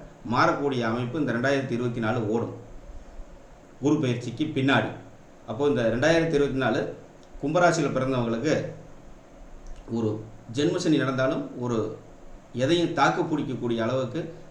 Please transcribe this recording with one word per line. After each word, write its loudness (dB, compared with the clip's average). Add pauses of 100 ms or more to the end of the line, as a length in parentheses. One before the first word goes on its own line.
(320)
மாறக்கூடிய 2
அமைப்பு -2
இந்த 0
ரெண்டாயிரத்தி 0
இருபத்தி -2
நாலு 0 (100)
ஓடும், -2 (1300)
குரு 6
பெயர்ச்சிக்கு 0
பின்னாடி. 2 (560)
அப்போ -2
இந்த 4
ரெண்டாயிரத்தி 4
இருபத்தி 2
நாலு 2 (600)
கும்பராசியில 4
பிறந்தவங்களுக்கு 0 (1400)
ஒரு 0 (420)
ஜென்மசனி 2
நடந்தாலும் 0 (160)
ஒரு 0 (760)
எதையும் 2
தாக்கு 2
பிடிக்கக்கூடிய -2
அளவுக்கு -2 (300)